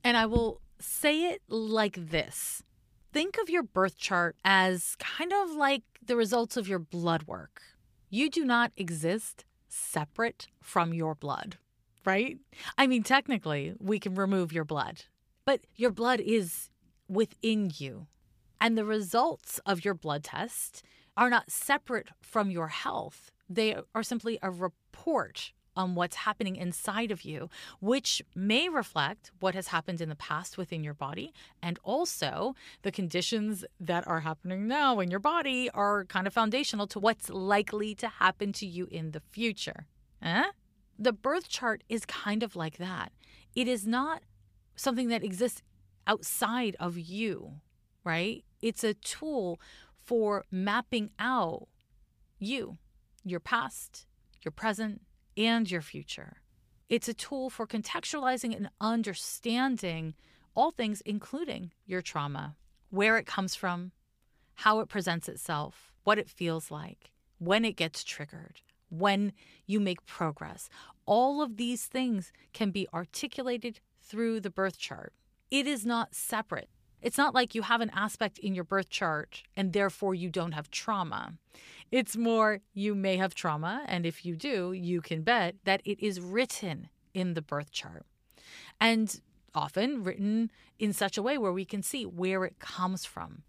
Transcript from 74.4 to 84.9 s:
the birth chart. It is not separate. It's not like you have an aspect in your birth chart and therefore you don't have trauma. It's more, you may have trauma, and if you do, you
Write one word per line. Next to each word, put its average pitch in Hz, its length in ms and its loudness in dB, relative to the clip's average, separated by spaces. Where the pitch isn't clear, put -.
the 190 100 -4
birth 190 280 -2
chart. - 360 -10
It 269 160 2
is 254 200 -2
not 233 280 0
separate. - 540 -4
It's 240 140 0
not 277 180 4
like 247 200 4
you 226 80 -2
have 226 180 2
an 220 140 -2
aspect 208 440 -2
in 196 160 -2
your 180 100 -2
birth 190 260 0
chart 156 520 -2
and 190 160 2
therefore 196 420 2
you 180 140 -2
don't 170 240 -2
have 151 180 -8
trauma. 180 640 -4
It's 247 240 2
more, 220 460 4
you 202 200 0
may 190 220 2
have 190 180 0
trauma, 170 540 -2
and 175 180 0
if 165 180 -4
you 175 120 -4
do, 185 360 -2
you 180 280 -2